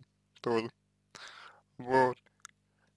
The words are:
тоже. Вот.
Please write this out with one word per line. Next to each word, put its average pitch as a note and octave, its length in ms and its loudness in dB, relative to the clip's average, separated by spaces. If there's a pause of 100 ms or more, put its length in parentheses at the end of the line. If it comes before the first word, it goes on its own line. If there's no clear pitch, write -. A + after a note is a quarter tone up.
(420)
тоже. A#2 280 -2 (1080)
Вот. B2+ 380 2 (800)